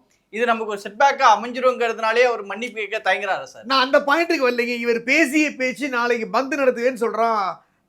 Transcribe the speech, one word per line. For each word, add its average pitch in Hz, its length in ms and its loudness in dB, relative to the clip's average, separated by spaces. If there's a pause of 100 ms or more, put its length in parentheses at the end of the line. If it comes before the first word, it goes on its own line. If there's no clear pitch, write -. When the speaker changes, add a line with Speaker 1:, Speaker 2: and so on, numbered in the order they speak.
(300)
Speaker 1:
இது 226 160 -2
நமக்கு 220 260 0
ஒரு 196 120 -8
செட்பேக்கா 254 380 2
அமைஞ்சிருங்கிறதுனாலே 233 1000 2
அவர் 233 220 2
மன்னிப்பு 208 440 -8
கேட்க 202 260 0
தயங்குறாரா 196 300 -4
சார்? 113 220 -18
Speaker 2:
நான் 262 260 0
அந்த 294 80 6
பாயிண்ட்டுக்கு 285 500 0
வரலைங்க. 240 280 -2
இவர் 233 260 0
பேசிய 294 480 2
பேச்சு 254 380 -4
நாளைக்கு 240 400 -2
பந்து 262 280 -2
நடத்துவேன்னு 254 380 0
சொல்றான், 214 600 -2 (340)